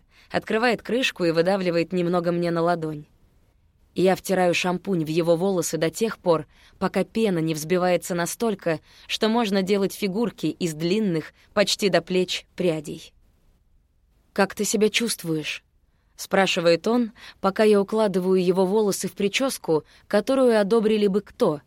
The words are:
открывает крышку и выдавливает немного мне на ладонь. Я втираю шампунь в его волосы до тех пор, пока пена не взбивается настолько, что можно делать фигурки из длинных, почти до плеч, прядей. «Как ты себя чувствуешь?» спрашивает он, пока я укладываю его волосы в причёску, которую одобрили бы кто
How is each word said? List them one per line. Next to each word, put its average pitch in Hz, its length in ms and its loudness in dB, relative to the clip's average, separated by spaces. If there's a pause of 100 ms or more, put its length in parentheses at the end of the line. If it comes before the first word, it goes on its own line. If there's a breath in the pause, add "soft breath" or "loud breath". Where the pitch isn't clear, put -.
(300 soft breath)
открывает 214 520 -2
крышку 233 420 -4
и 170 80 2
выдавливает 170 600 0
немного 175 380 0
мне 175 200 -2
на 170 100 -2
ладонь. 160 440 -2 (920)
Я 185 200 2
втираю 180 380 0
шампунь 180 500 -2
в 147 60 -6
его 165 260 2
волосы 175 420 -2
до 160 120 -2
тех 214 300 -4
пор, 160 280 0 (320 soft breath)
пока 190 240 -2
пена 196 360 0
не 160 140 0
взбивается 175 600 0
настолько, 170 640 -4 (280 loud breath)
что - 200 -2
можно 214 360 0
делать 196 300 0
фигурки 208 520 -4
из 160 280 -4
длинных, 170 600 -2 (200 soft breath)
почти 202 360 0
до 175 120 2
плеч, 185 440 -2 (100)
прядей. 156 580 -6 (1200)
«Как 190 240 -2
ты 214 80 -6
себя 208 260 0
чувствуешь?» 165 760 -4 (560)
спрашивает 175 680 2
он, 233 240 0 (280 loud breath)
пока 196 240 0
я 208 180 6
укладываю 190 600 2
его 185 220 2
волосы 202 420 0
в - 60 -10
причёску, 196 680 -2 (240 soft breath)
которую 240 520 2
одобрили 214 480 2
бы 202 140 0
кто 160 460 -2